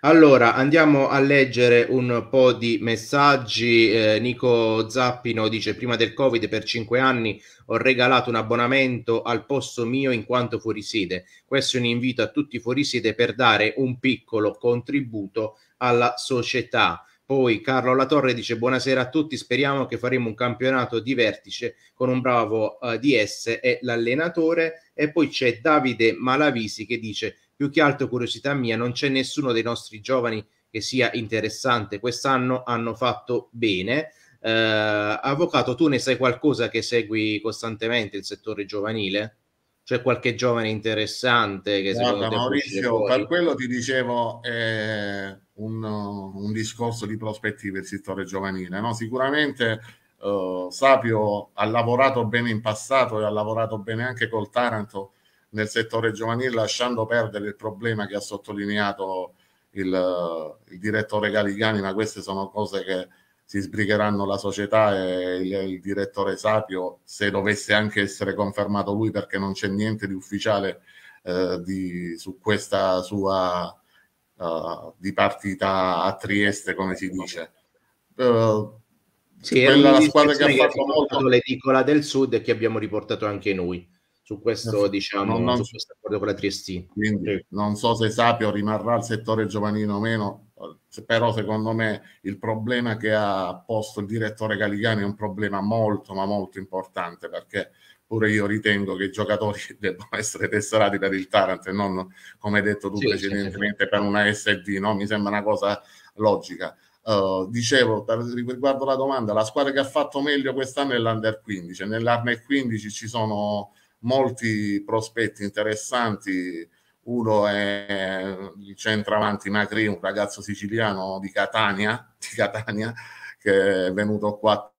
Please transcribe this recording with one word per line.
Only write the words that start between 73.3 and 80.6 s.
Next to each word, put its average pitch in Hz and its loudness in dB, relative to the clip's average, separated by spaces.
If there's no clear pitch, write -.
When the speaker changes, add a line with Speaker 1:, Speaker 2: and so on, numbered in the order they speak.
Speaker 2:
eh, 82 -6
di 95 -8
partita 95 0
a 95 0
Trieste, 101 -2
come 92 -4
si 92 -8
dice. 87 -10
Eh, 113 4
Speaker 1:
Sì, - 4
è 127 8
Speaker 2:
quella, 139 10
la 135 8
squadra 147 6
che 139 2
ha - 6
Speaker 1:
un'indiscrezione 143 4
che 131 4
Speaker 2:
fatto 127 4